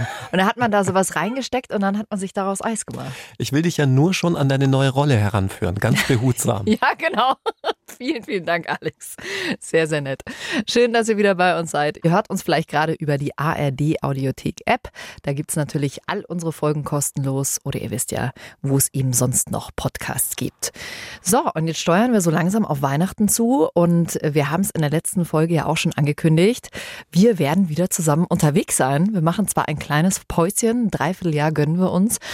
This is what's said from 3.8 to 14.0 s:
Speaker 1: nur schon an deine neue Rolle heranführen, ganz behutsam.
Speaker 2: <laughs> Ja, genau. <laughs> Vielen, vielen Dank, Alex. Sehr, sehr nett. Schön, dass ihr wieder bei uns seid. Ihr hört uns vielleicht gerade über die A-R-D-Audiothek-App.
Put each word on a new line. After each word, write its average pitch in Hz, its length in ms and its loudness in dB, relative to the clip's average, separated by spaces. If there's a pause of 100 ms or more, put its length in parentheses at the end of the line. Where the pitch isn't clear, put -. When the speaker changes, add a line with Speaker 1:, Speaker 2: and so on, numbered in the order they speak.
Speaker 1:
nur 139 260 4
schon 170 240 0
an 139 140 2
deine 135 180 2
neue 135 220 4
Rolle 139 260 2
heranführen, 98 600 0
ganz 113 260 2
behutsam. 120 640 0
Speaker 2:
<laughs> 214 80 2
Ja, 269 240 0
genau. 262 360 0 (280)
<laughs> - 360 -8
Vielen, 254 260 -4
vielen 190 200 -4
Dank, 170 240 -2
Alex. - 460 -8 (460)
Sehr, 160 260 0
sehr 151 140 -2
nett. 135 220 -6 (460)
Schön, 233 240 4
dass 226 160 2
ihr 220 80 2
wieder 202 200 4
bei 180 220 2
uns 170 120 -4
seid. 147 320 -2
Ihr 165 80 4
hört 185 180 2
uns 196 140 -4
vielleicht 160 260 0
gerade 156 240 0
über 147 260 -2
die 143 200 -6
A-R-D-Audiothek-App. 143 1500 -2 (340)